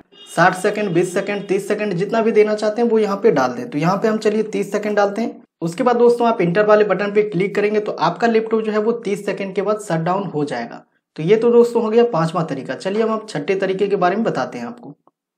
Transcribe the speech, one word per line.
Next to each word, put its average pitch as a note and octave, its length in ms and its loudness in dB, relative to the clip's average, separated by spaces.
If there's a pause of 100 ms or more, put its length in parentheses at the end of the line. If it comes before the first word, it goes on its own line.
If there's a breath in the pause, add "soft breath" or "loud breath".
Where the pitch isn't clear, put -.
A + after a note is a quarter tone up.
(280)
साठ F3+ 280 4
सेकंड, G#3 340 -2
बीस F3+ 240 0
सेकंड, G3+ 340 -4
तीस G3 200 -2
सेकंड, G#3 260 -2
जितना G3+ 280 0
भी A3 100 2
देना G#3+ 240 4
चाहते G#3+ 260 -2
हैं A#3 80 2
वो A3 100 4
यहाँ G3+ 180 0
पे G#3+ 140 4
डाल B2+ 220 0
दें। B2 160 -10
तो C#3+ 80 -6
यहाँ F3 200 2
पे G#3 100 0
हम G#3+ 120 0
चलिए G#3+ 260 0
तीस G3 260 -4
सेकंड G#3 240 -4
डालते G3+ 260 0
हैं। - 200 -8 (200)
उसके E3+ 220 -4
बाद A#3+ 120 4
दोस्तों A#3+ 320 4
आप A3 140 0
इंटर F3+ 240 2
वाले G#3 200 6
बटन G3+ 280 -2
पे G#3 100 4
क्लिक G3 320 -2
करेंगे G#3 240 0
तो G#3+ 140 -4
आपका E3+ 340 0
लैपटॉप A3 340 0
जो G#3 100 -2
है G#3+ 80 -2
वो G#3+ 120 0 (100)
तीस G3 240 -6
सेकंड F#3+ 300 -6
के G3 60 0
बाद G#3 180 -2
शट E3 220 -4
डाउन F#3 240 -2
हो D3+ 200 -4
जाएगा। A#2+ 380 -10 (320)
तो D#3 80 -8
ये F#3+ 120 6
तो A#3 160 4
दोस्तों A#3 320 6
हो A3 60 -2
गया A#3 160 4
पांचवा E3+ 380 -2
तरीका। C3 320 -6
चलिए G3+ 280 -2
हम A3 100 -2
अब G#3+ 160 -6
छठे E3+ 260 -2
तरीके F#3+ 320 -2
के F#3+ 80 0
बारे F3+ 200 2
में A3+ 80 -2
बताते B2+ 340 -4
हैं A#2+ 80 -8
आपको। A#2+ 280 -16 (440)